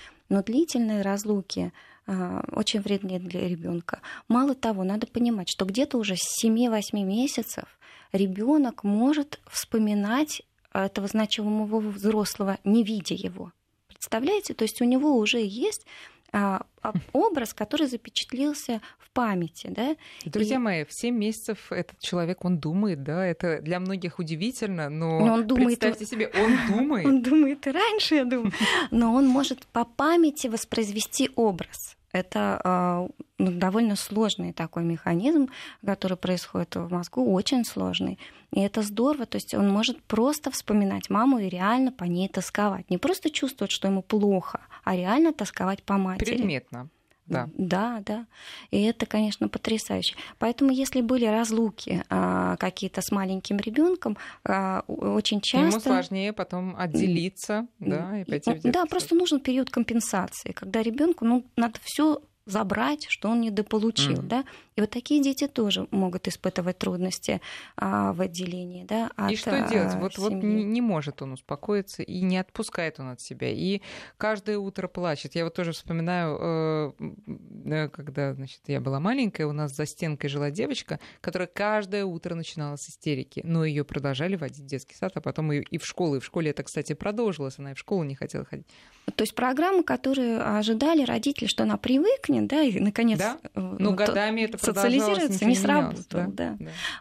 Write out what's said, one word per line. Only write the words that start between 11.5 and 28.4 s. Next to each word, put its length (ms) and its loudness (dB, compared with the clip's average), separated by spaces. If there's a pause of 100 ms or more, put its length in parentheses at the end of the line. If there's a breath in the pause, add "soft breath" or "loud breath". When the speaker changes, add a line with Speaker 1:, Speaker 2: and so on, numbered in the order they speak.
Speaker 1:
взрослого, 840 0
не 200 6
видя 300 -4
его. 380 -8 (360)
Представляете? 680 -2
То 80 -2
есть 180 0
у 40 4
него 320 4
уже 260 2
есть, 420 -4 (460 loud breath)
а, 320 0 (180)
а, 120 -4
Speaker 2:
<laughs> 200 -4
Speaker 1:
образ, 400 2
который 340 -2
запечатлился 920 -4 (160 loud breath)
в 140 -20
памяти, 580 -2
да? 260 -2 (300 loud breath)
Speaker 2:
Друзья 300 0
Speaker 1:
И 40 0
Speaker 2:
мои, 260 0
в 60 -12
семь 260 -2
месяцев 540 -4
этот 280 -6
человек, 460 -2
он 140 2
думает, 440 -2
да? 220 -2
Это 360 -2
для 180 -2
многих 400 -6
удивительно, 680 -4
но 380 0
Speaker 1:
Но 60 6
он 140 2
думает, 320 4
Speaker 2:
представьте 260 0
Speaker 1:
он 40 -8
Speaker 2:
себе, 200 -2
он 280 4
Speaker 1:
<laughs> 100 -2
Speaker 2:
думает. 380 2
Speaker 1:
Он 160 6
думает 460 4
и 40 2
раньше, 440 2
я 100 4
думаю. 260 0 (200 loud breath)